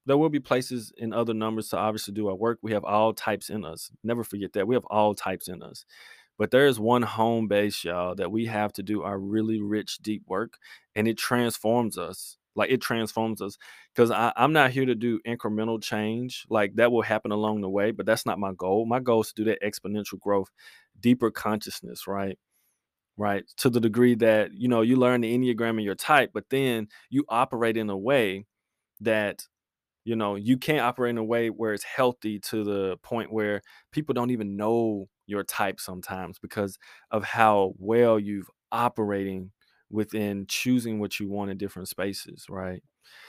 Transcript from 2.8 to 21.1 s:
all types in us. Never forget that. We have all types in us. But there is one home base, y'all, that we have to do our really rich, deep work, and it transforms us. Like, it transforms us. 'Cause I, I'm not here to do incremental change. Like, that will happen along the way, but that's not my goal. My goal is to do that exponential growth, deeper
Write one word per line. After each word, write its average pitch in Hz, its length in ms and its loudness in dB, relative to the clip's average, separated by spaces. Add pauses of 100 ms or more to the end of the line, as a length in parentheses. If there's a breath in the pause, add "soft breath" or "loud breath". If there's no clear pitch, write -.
all 107 300 4
types - 360 -4
in 101 140 -6
us. 80 280 -12 (120)
Never 117 200 -2
forget 101 300 -8
that. 98 140 0
We 120 80 2
have 120 100 0
all 104 300 2
types 95 320 -6
in 90 160 -12
us. - 220 -18 (520 loud breath)
But 107 140 0
there 139 160 8
is 123 120 4
one 120 240 4
home 113 440 2
base, 104 360 0
y'all, 90 320 -2
that 92 160 -4
we 113 160 -2
have 107 260 -2
to 101 100 -8
do 98 200 -2
our 98 140 -4
really 110 440 -2
rich, 104 380 -4
deep 107 280 -6
work, 107 300 -4 (380 loud breath)
and 107 120 2
it 113 100 0
transforms 117 800 0
us. 90 400 -10 (180)
Like, 104 160 0
it 127 100 4
transforms 113 580 -2
us. 101 180 -8 (380 loud breath)
'Cause 117 140 6
I, 113 260 2
I'm 135 160 4
not 143 200 6
here 131 140 0
to 127 100 2
do 113 320 0
incremental 113 540 -2
change. 113 680 -4
Like, 104 280 2
that 120 140 6
will 117 120 4
happen 107 280 0
along 107 300 0
the 95 80 -4
way, 101 220 0
but 98 160 -6
that's 113 180 2
not 98 140 -2
my 98 140 -4
goal. 98 340 0
My 120 120 0
goal 120 220 4
is 107 120 -6
to 110 100 -4
do - 20 -
that 107 160 0
exponential 101 580 -6
growth, 101 300 0 (500 loud breath)
deeper 120 300 4